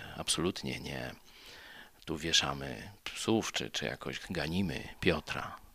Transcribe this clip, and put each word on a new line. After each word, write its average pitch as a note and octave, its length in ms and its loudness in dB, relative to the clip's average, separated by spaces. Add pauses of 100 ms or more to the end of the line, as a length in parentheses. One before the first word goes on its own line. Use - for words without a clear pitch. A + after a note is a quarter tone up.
(160)
absolutnie - 640 0
nie. B1+ 340 -4 (880)
Tu D#2+ 140 -2
wieszamy C#2 720 2 (120)
psów, - 480 2
czy, - 180 -2
czy - 140 -2
jakoś C2 360 -4 (100)
ganimy D#2+ 580 0 (120)
Piotra. - 560 2 (180)